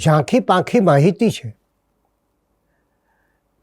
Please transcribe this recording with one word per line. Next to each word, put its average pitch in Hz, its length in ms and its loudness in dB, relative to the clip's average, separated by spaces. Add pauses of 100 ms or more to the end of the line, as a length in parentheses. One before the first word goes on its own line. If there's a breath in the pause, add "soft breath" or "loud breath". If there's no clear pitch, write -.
ઝાંખી 156 340 0
પાંખી 190 400 0
માહિતી 175 500 2
છે, - 260 -14 (2000)